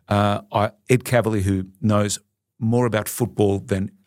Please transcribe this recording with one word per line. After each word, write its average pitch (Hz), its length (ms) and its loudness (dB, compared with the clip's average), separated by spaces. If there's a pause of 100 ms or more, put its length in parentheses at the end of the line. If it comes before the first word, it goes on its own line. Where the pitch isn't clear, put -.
uh, 101 320 0 (100)
I, 104 200 0 (180)
Ed 123 160 2
Cavalier, 110 380 0
who 95 220 0 (160)
knows 104 360 0 (400)
more 120 280 0
about 107 240 -2
football 101 500 0
than 98 320 -4 (160)